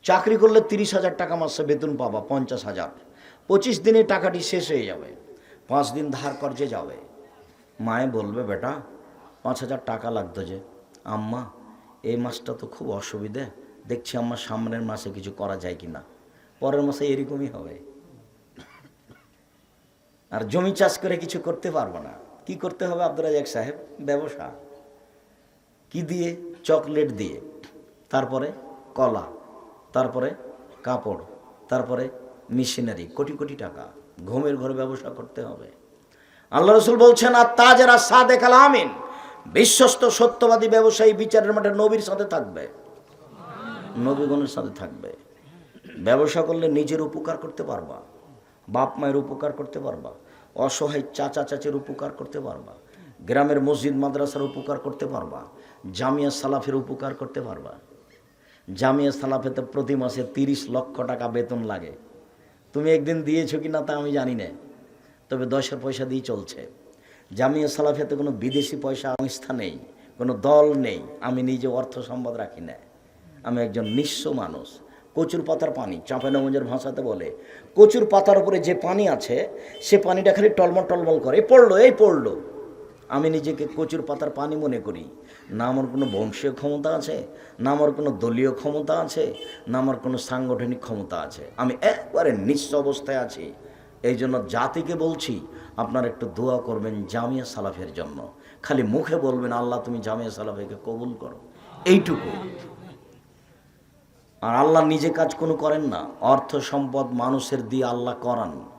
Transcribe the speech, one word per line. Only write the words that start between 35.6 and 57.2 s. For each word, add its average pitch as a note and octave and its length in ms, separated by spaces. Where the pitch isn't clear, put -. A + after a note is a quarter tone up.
আল্লাহ F#3+ 260
রসুল A3+ 200
বলছেন, A#3+ 380
"আর A#3+ 220
তাজেরা B3 420
সাদেক B3+ 440
আল B3 100
আমিন", B3+ 360
বিশ্বস্ত - 600
সত্যবাদী A3+ 600
ব্যবসায়ী A3 440
বিচারের G#3+ 400
মাঠে G#3 180
নবীর G#3+ 300
সাথে G3 240
থাকবে, G#2 440
নবীগণের C#3 480
সাথে - 300
থাকবে। - 360
ব্যবসা C#3+ 440
করলে E3 260
নিজের D3 320
উপকার D#3 380
করতে - 240
পারবা, F2 400
বাপ B2+ 300
মায়ের C#3 180
উপকার C#3+ 360
করতে - 280
পারবা, - 320
অসহায় C#3+ 480
চাচা C#3+ 280
চাচির C#3 340
উপকার C#3 340
করতে - 300
পারবা, B2+ 320
গ্রামের C#3 420
মসজিদ C#3 340
মাদ্রাসার C#3 460
উপকার C3+ 360
করতে - 280
পারবা, A2+ 360
জামিয়া C#3 380
সালাফের C#3 440
উপকার C3+ 400
করতে C3 260